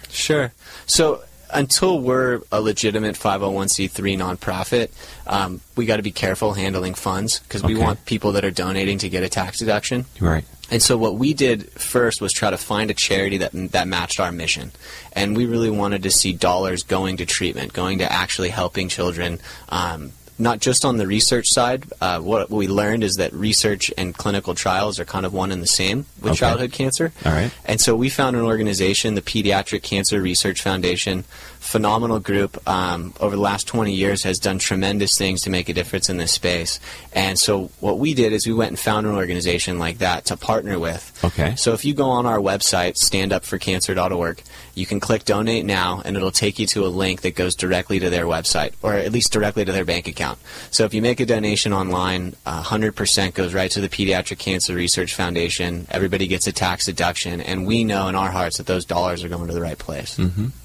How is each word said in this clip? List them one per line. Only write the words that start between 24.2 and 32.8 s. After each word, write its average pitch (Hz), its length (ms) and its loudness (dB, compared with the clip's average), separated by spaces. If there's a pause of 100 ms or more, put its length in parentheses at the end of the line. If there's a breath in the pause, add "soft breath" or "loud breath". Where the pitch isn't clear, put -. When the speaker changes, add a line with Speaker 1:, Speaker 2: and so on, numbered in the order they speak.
Speaker 1:
trials 95 460 0
are 87 60 -6
kind 95 200 -4
of 92 80 -4
one 95 180 -2
and 90 100 -4
the 85 60 -4
same 101 380 0 (160)
with - 120 0
Speaker 2:
Okay. - 60 2
Speaker 1:
childhood 120 320 0
cancer. 147 400 0 (140)
Speaker 2:
All 151 60 4
right. 107 200 0 (140 loud breath)
Speaker 1:
And 107 160 0
so 117 140 4
we 123 140 2
found 131 260 2
an 117 80 2
organization, 104 720 2
the 95 80 0
Pediatric 98 580 0
Cancer 98 400 0
Research 92 400 0
Foundation, 92 640 0 (340 loud breath)
phenomenal 110 600 2
group, 98 380 0 (120)
um, 90 500 -2